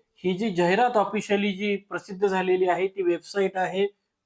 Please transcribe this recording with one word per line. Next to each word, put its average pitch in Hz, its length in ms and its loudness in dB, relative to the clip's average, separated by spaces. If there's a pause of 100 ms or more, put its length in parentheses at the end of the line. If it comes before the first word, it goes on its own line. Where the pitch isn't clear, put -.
(160)
ही 180 220 -2
जी 208 180 -2
जाहिरात 202 420 2
ऑफिशियली 202 560 0
जी 202 220 -2
प्रसिद्ध 190 520 -4
झालेली 185 420 2
आहे 175 180 0
ती 196 140 -6
वेबसाइट 190 560 -2
आहे 185 300 0 (380)